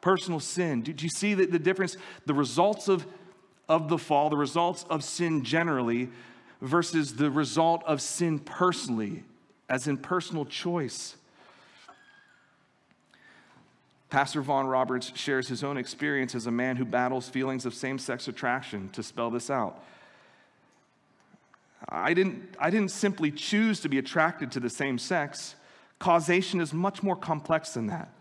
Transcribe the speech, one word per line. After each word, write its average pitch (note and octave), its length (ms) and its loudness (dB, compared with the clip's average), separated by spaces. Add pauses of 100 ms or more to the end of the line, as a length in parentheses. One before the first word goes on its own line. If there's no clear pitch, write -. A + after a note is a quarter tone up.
personal F3+ 380 2
sin. D3+ 420 0
Do, D3 120 -6
do C#3+ 100 -8
you E3 60 -2
see G#3 240 0
the, F#3 120 6
the F3 140 2
difference? F#3+ 380 0 (280)
The D3 80 2
results D3 540 2
of, F3+ 180 4 (640)
of D#3+ 220 2
the E3+ 80 2
fall, D3 320 2
the D3+ 80 2
results E3+ 520 0
of D#3 140 -2
sin D#3+ 400 0
generally, B2+ 680 0 (520)
versus D3+ 540 2
the C#3+ 140 2
result D3+ 560 2
of D3 160 2
sin E3 380 0
personally, A#2 840 0 (420)
as B2+ 200 0
in C#3+ 100 0
personal E3 480 -2
choice. - 720 -6 (3000)
Pastor C#3+ 320 2
Vaughn C3+ 260 2
Roberts B2+ 480 0
shares C3 340 0
his B2 160 -4
own C#3 120 -2
experience C3 560 -2
as A#2 140 -4
a A#2 40 -2
man B2 260 0
who B2+ 80 0
battles B2 420 0
feelings C3 380 -2
of A#2 80 -4
same-sex C3 560 -6
attraction A#2+ 640 -4
to A2+ 120 -8
spell A#2 260 -4
this A#2 200 -4
out. B2 340 -2 (2000)
"I A#2 240 0
didn't, F#3 440 0
I D3+ 120 2
didn't G3+ 220 2
simply F#3+ 400 0
choose G#3 500 2
to D#3+ 80 -2
be C3+ 80 2
attracted D#3 560 0
to C3+ 80 -2
the A#2+ 80 -2
same C3+ 280 -2
sex. D3 580 -4 (440)
Causation F3 640 4
is D3+ 120 -2
much F3+ 300 -2
more F#3+ 140 2
complex D#3+ 560 0
than A2+ 140 -2
that. - 340 -6